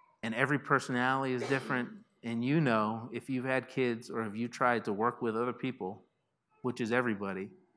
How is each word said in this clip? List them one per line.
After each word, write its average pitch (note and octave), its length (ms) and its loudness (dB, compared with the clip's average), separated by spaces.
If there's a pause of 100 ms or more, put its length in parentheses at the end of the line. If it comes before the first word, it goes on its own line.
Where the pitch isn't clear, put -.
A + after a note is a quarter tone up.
(240)
and A2+ 100 -4
every C3+ 240 2
personality C3 800 2
is A#2+ 80 0
different, C3 460 0 (340)
and A#2 200 -2
you C#3+ 160 4
know, A2+ 540 2
if A#2+ 160 -8
you've B2+ 160 -2
had C3 240 0
kids A#2+ 400 0
or A2+ 140 -2
if G#2 120 -6
you A#2 120 -2
tried A#2+ 380 2
to G#2+ 80 0
work A2+ 280 0
with A2 160 0
other A#2+ 160 0
people, A2+ 500 -8 (600)
which B2 180 -2
is A2+ 100 -2
everybody, G2 580 0 (280)